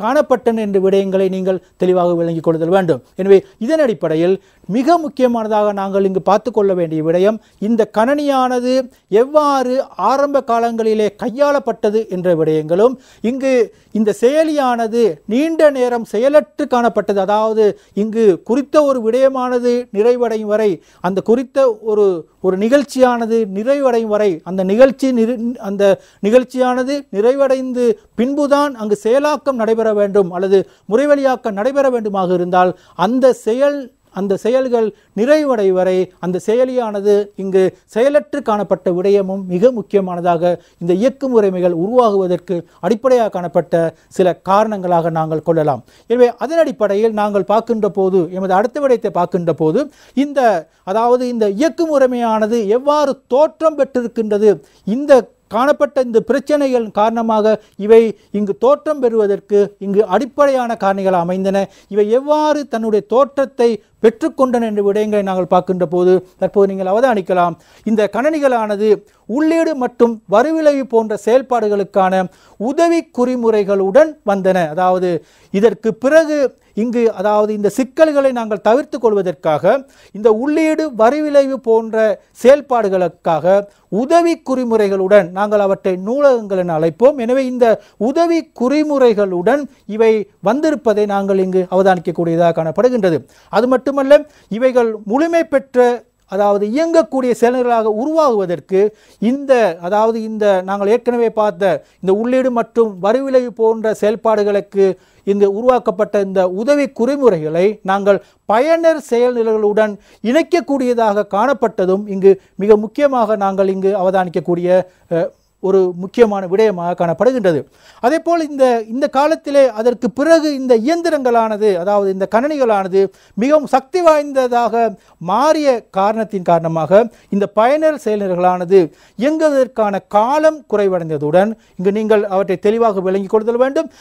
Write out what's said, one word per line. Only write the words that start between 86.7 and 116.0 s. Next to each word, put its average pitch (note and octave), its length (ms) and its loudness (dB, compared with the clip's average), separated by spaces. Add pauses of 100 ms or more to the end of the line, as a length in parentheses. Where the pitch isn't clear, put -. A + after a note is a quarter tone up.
அழைப்போம். A#3 480 0
எனவே C4 260 0
இந்த B3 160 2 (420)
உதவி E4+ 300 0 (220)
குறிமுறைகளுடன் B3 1000 0 (340)
இவை A3+ 160 4 (360)
வந்திருப்பதை A#3 640 0
நாங்கள் G3 320 0
இங்கு F#3 160 0 (120)
அவதானிக்கக்கூடியதாக E3+ 880 0
காணப்படுகின்றது. F#3+ 600 0 (340)
அது A3+ 200 2
மட்டுமல்ல, C4+ 460 2 (380)
இவைகள் A#3+ 320 2 (220)
முழுமை E4 320 0 (100)
பெற்ற C4+ 240 -2 (540)
அதாவது G3+ 360 0
இயங்கக்கூடிய D#4 640 0
செயல்களாக A#3+ 600 0
உருவாகுவதற்கு G#3+ 840 -2 (420)
இந்த, C4+ 300 0 (300)
அதாவது G#3+ 420 0
இந்த A3 220 -4 (160)
நாங்கள் G3 320 -2
ஏற்கனவே A#3+ 360 0
பார்த்த G3+ 440 -2 (280)
இந்த F#3 120 0
உள்ளீடு B3+ 380 0
மற்றும் A3+ 500 -2
வரிவிளைவு B3+ 520 0
போன்ற A3+ 400 0
செயல்பாடுகளுக்கு G3+ 920 0 (400)
இந்த G3+ 220 2
உருவாக்கப்பட்ட G#3+ 720 0
இந்த F#3+ 200 -2 (200)
உதவி C#4+ 300 0
குறிமுறைகளை G3 760 0 (160)
நாங்கள் G3 360 0 (260)
பயனர் D#4+ 540 2 (100)
செயல்நிலைகளுடன் A3 840 0 (300)
இணைக்கக்கூடியதாக B3 1120 0
காணப்பட்டதும் G3+ 720 -2
இங்கு G3 260 4 (220)
மிக G#3+ 220 4
முக்கியமாக A3+ 680 0
நாங்கள் G3 300 0
இங்கு G3 260 0
அவதானிக்கக்கூடிய, F3+ 800 0 (300)
அ, E3 100 0 (420)
ஒரு F#3+ 180 2 (140)
முக்கியமான G3 560 0